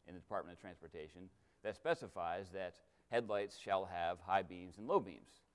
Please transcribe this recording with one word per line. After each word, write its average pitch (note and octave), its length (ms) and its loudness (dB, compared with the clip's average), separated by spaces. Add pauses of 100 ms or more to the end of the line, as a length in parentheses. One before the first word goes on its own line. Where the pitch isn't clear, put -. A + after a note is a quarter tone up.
in E2+ 60 -12
the F2+ 60 -10
Department F2 380 -4
of - 40 -20
Transportation, F2 680 -12 (340)
that G#2 120 -2
specifies F#2+ 760 -2
that F#2 220 -4 (340)
headlights G#2 480 2
shall F#2+ 280 2
have F2 400 0
high F#2+ 160 6
beams F2+ 360 -8
and G#2+ 100 -8
low F#3 120 8
beams. C#2+ 420 -8 (140)